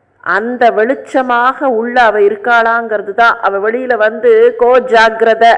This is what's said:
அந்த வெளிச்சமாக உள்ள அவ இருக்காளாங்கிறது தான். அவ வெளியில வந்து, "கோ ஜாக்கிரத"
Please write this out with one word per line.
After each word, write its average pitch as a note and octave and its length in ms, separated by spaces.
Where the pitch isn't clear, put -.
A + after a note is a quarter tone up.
அந்த A#3 500
வெளிச்சமாக B3 920
உள்ள A#3+ 380
அவ G#3+ 180
இருக்காளாங்கிறது A3 960
தான். A#3 260
அவ G3 320
வெளியில A#3+ 260
வந்து, A3+ 600
"கோ B3 220
ஜாக்கிரத" A3+ 680